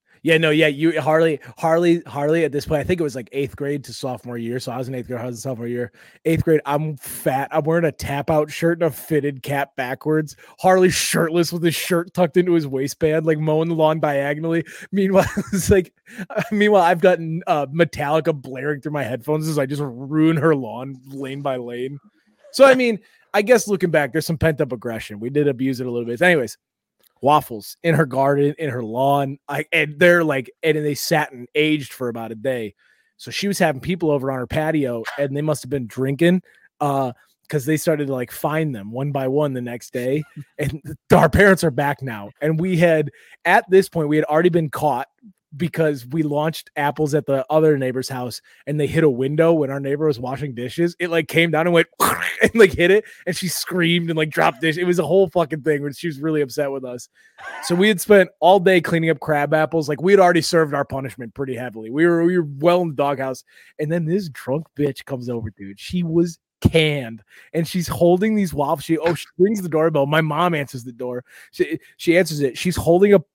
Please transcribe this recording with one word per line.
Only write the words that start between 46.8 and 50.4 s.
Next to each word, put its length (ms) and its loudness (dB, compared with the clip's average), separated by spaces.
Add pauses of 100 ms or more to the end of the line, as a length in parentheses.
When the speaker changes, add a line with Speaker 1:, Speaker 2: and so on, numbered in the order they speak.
Speaker 1:
at 120 0
the 240 0
other 260 4
neighbor's 320 -4
house, 320 -10 (260)
and 140 -4
they 60 2
hit 180 2
a 60 6
window 420 2
when 180 0
our 100 -6
neighbor 260 -2
was 120 0
washing 360 -8